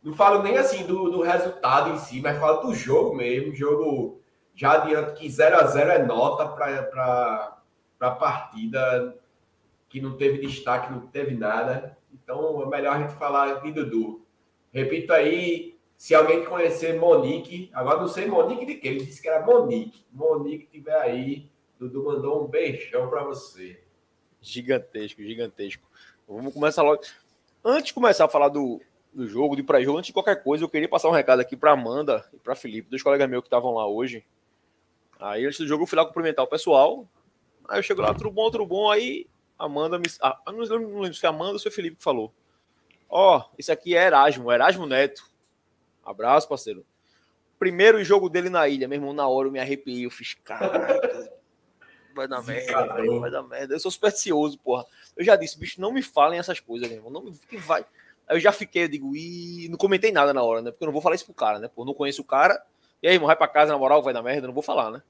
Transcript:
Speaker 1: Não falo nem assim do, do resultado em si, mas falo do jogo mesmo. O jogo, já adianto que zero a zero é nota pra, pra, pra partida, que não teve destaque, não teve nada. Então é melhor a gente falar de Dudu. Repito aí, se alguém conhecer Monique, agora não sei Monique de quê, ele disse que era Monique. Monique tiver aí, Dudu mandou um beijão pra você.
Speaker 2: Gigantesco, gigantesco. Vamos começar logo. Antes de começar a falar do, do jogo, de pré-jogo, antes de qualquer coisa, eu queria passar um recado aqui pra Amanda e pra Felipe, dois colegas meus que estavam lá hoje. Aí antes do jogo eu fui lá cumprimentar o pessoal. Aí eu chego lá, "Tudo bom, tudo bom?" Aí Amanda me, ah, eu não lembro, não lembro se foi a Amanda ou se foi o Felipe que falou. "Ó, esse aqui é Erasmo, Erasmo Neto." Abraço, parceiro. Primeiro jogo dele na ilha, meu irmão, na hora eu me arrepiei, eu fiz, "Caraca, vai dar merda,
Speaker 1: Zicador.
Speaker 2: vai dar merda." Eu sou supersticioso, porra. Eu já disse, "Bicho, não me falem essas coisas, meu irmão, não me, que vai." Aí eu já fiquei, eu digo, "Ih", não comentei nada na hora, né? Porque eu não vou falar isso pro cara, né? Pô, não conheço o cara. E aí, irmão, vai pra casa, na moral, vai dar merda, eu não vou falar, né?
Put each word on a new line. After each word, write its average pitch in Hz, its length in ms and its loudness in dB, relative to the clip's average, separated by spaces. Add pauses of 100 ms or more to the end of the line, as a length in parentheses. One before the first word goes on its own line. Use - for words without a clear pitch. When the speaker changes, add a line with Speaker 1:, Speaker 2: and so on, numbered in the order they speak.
Speaker 1:
Não 151 100 -10
falo 202 300 6
nem 226 140 2
assim 190 280 2
do, 185 240 0
do 175 120 0
resultado 170 680 2
em 151 60 -6
si, 127 240 -10
mas 147 180 -2
falo 156 280 4
do 233 80 -2
jogo 131 400 2
mesmo. 127 360 -4
O 147 40 -12
jogo, 147 680 -2 (340)
já 143 180 2
adianto 151 420 0
que 151 140 -12
zero 156 280 6
a 160 80 8
zero 143 260 2
é 147 140 4
nota 120 420 0
pra, 139 360 -6
pra, 120 800 -4 (380)
pra 127 120 0
partida, 127 1040 -4 (720)
que 135 100 -12
não 135 160 -8
teve 139 220 0 (100)
destaque, 123 460 -4
não 123 140 -10
teve 135 280 -6
nada. 120 640 -4 (160)
Então 143 480 -6
é 135 60 -6
melhor 143 280 -2
a 147 60 -4
gente 143 140 -8
falar 139 460 0
de 151 120 -8
Dudu. 113 500 -4 (480)
Repito 139 420 -2
aí, 170 640 2 (200)
se - 160 0
alguém 170 320 6
conhecer 165 540 0
Monique, 165 760 2
agora 139 260 0
não 185 80 -4
sei 196 200 -6
Monique 196 380 0
de 285 100 -8
quê, - 140 -8
ele 135 160 -6
disse - 160 -18
que 160 60 -8
era 160 180 0
Monique. - 680 0
Monique 147 560 -4
tiver 151 280 -8
aí, 135 540 -4 (300)
Dudu 127 240 -8
mandou 147 400 -2
um - 40 -8
beijão 147 640 -4
pra - 140 -4
você. 92 580 -14 (600)
Speaker 2:
Gigantesco, 120 840 -6
gigantesco. 107 640 -10 (400)
Vamos 123 260 -12
começar 156 300 0
logo. 147 180 4 (640)
Antes 277 240 0
de - 60 -10
começar 214 320 4
a 147 40 2
falar 143 200 4
do, 139 320 -4 (320)
do 127 140 -8
jogo, 139 280 0
de 139 80 -4
pré-jogo, 139 340 4
antes 175 100 -8
de - 60 -16
qualquer - 300 0
coisa, 151 200 0
eu 165 60 -6
queria 151 200 -2
passar 160 180 2
um 165 60 4
recado 131 260 6
aqui 123 160 -4
pra 151 160 4
Amanda 131 640 0
e - 40 -20
pra 127 180 -6
Felipe, 110 340 -12
dois 135 120 -8
colegas 139 280 4
meus 123 120 -4
que - 60 -20
estavam 123 260 0
lá 110 140 -2
hoje. 117 360 -4 (960)
Aí 104 260 -4
antes 143 140 -4
do 156 80 -6
jogo 151 160 -2
eu 180 40 -4
fui - 100 -4
lá 160 80 4
cumprimentar 160 380 -4
o 127 60 -2
pessoal. 160 580 2 (640)
Aí - 100 -2
eu - 40 -4
chego 381 180 -2
lá, - 120 0
"Tudo - 160 -6
bom, 220 220 0
tudo 220 140 -6
bom?" 202 260 0
Aí 254 340 -2 (320)
Amanda 156 400 -4
me, 175 80 -6 (160)
ah, 135 240 0
eu 190 80 -10
não 220 60 -12
lembro, 226 220 -4
não 208 180 -10
lembro 180 160 -6
se - 60 -10
foi 180 80 2
a - 40 0
Amanda 175 200 -6
ou 208 60 -6
se - 40 -12
foi 208 80 -6
o - 40 -14
Felipe 165 220 -8
que - 60 -20
falou. 117 280 -2 (800)
"Ó, 175 340 6 (140)
esse 156 140 -6
aqui 170 240 0
é 175 100 6
Erasmo, 139 460 6
Erasmo 165 340 4
Neto." 139 380 0 (840)
Abraço, 117 420 2
parceiro. 107 380 -10 (720)
Primeiro 196 460 6
jogo 185 260 4
dele 180 200 -2
na 165 180 2
ilha, 135 200 -2
meu 139 100 -6
irmão, 139 160 -6
na 147 140 0
hora 135 200 0
eu 135 40 -4
me 135 80 -6
arrepiei, 131 460 -6
eu 123 60 -8
fiz, - 320 -14
"Caraca, - 920 -2 (800)
vai 135 140 -8
dar 127 160 -8
merda, 123 240 -8
Speaker 1:
Zicador. 120 520 -2
Speaker 2:
vai 135 120 -6
dar 143 120 -6
merda." 131 300 -8
Eu 156 60 -4
sou 185 100 -6
supersticioso, 156 720 -2
porra. 123 260 -4 (300)
Eu 175 100 -4
já 208 100 8
disse, 160 240 -6
"Bicho, 180 220 -12
não 208 100 -4
me 262 120 -4
falem 160 360 2
essas 175 200 -6
coisas, 120 280 -10
meu 113 100 -10
irmão, 110 140 -20
não 165 120 -12
me, 202 80 -16
que 185 260 -18
vai." 165 260 -2 (440)
Aí 160 100 0
eu - 20 2
já 202 120 4
fiquei, 180 320 -4
eu 165 60 -2
digo, 139 260 -8
"Ih", 175 540 -12
não 170 80 -10
comentei 196 340 2
nada 143 220 2
na 131 100 0
hora, 113 180 0
né? 120 80 -8
Porque 117 140 -12
eu 156 40 -4
não 147 60 -6
vou 151 80 -4
falar 170 140 2
isso - 100 -10
pro - 80 -20
cara, 107 240 -2
né? 110 160 -10
Pô, 120 100 -14
não 135 120 -8
conheço 139 260 -6
o - 40 -14
cara. 160 380 0 (380)
E 160 60 0
aí, 180 60 6
irmão, 160 140 2
vai 156 80 6
pra 151 120 0
casa, 151 240 4
na 143 60 0
moral, 139 240 4
vai 131 120 -2
dar 117 100 -4
merda, 131 200 -2
eu 127 40 -10
não 127 60 -10
vou 147 100 -4
falar, 127 280 -2
né? 139 180 -16